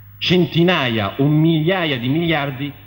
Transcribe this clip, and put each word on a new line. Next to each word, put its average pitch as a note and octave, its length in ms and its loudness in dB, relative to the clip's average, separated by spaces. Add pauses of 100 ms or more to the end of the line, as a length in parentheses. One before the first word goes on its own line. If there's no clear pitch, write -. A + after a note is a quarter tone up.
(180)
centinaia D#3+ 1000 0
o C#3 100 2
migliaia D#3+ 680 2
di A#2+ 100 -4
miliardi C#3+ 640 -2 (140)